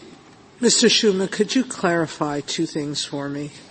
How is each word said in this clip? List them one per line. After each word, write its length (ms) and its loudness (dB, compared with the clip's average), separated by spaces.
Mister 260 4
Schumer, 420 4
could 240 -2
you 120 2
clarify 760 -2
two 240 -4
things 380 -6
for 240 -6
me? 220 -8